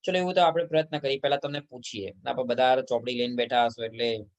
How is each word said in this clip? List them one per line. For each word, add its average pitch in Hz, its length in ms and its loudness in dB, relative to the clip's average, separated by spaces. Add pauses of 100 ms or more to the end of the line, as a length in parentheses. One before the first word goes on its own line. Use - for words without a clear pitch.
ચલો 185 140 0
એવું 180 160 0
તો 185 80 4
આપણે 165 240 4
પ્રયત્ન 156 340 0
કરીએ. 139 200 -2
પહેલા 143 180 2
તમને 143 220 -6
પૂછીએ, 117 540 -10 (120)
આપણે 127 180 -4
બધા 127 380 2
ચોપડી 123 320 -4
લઈને 123 220 -4
બેઠા 120 300 2
હશો 117 180 -4
એટલે 117 360 -4 (200)